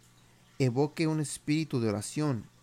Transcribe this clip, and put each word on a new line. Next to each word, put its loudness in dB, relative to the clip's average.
evoque 2
un 0
espíritu -2
de 2
oración -2